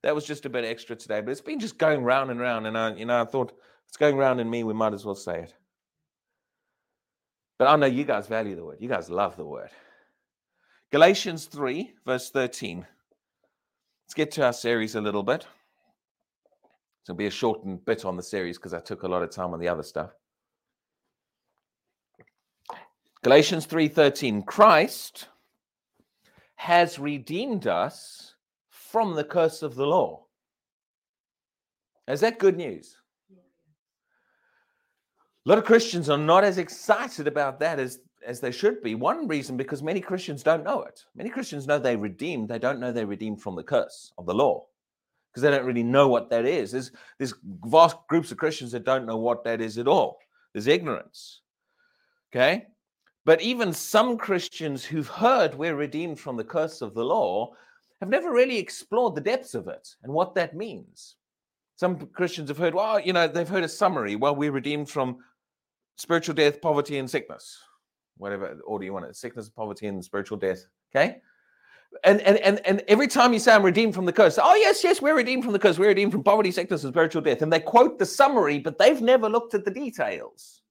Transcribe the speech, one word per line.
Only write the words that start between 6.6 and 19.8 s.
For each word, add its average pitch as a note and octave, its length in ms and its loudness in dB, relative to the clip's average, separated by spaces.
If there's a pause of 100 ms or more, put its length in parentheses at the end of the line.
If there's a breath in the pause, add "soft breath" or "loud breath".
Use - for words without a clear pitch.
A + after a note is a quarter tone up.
But B2+ 120 4
I D3+ 80 6
know C#3+ 100 4
you C3 160 0
guys G#2+ 240 -4
value A2 280 -6
the E2+ 100 -14
word. D2 160 -16
You A#2+ 80 -12
guys F2 200 -6
love F2+ 280 -4
the D#2 80 -14
word. C2+ 240 -14 (1200 soft breath)
Galatians E3 540 4
three, C#3+ 480 -6 (120)
verse B2+ 260 -4
thirteen. A2+ 540 -6 (1200)
Let's - 80 -20
get D3+ 200 -4
to D3 120 0
our B2 80 2
series A#2 420 -2
a A2 60 -4
little G#2 220 -2
bit. B2+ 240 -2 (1600)
It'll F2+ 100 -12
be G2+ 120 -4
a G2 40 -4
shortened G2 540 -4
bit A2 180 -4
on F#2 140 -6
the F2+ 60 -10
series F2 340 -8
'cause F2 160 -14
I E2+ 80 -10
took - 220 -12
a F#2+ 40 -6
lot F2+ 160 -2
of E2 80 -10
time F2+ 220 -8
on E2 60 -12
the F2 100 -4
other D#2 140 -6